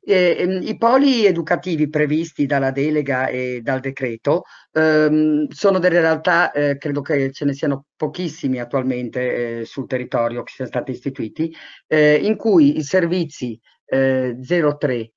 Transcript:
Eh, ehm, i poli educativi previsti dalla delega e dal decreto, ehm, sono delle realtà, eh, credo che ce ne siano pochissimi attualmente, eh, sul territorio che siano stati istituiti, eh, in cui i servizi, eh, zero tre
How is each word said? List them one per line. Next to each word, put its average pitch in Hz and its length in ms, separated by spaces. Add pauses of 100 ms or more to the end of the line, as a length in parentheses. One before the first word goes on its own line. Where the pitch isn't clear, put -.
Eh, 180 300
ehm, 185 240
i 214 140
poli 247 480
educativi 165 640
previsti 151 580
dalla 135 240
delega 139 580
e 127 340
dal 131 180
decreto, 135 640 (280)
ehm, 156 760
sono 196 320
delle 170 200
realtà, 165 520
eh, 143 260
credo 143 220
che 139 320
ce - 120
ne 139 100
siano 139 320 (100)
pochissimi 139 640
attualmente, 123 1000
eh, 117 40
sul 113 240
territorio 120 560
che - 100
siano 120 160
stati 127 220
istituiti, 135 600 (360)
eh, 151 340
in 214 140
cui 160 400
i 156 80
servizi, 165 760 (280)
eh, 131 560
zero 151 340
tre 123 400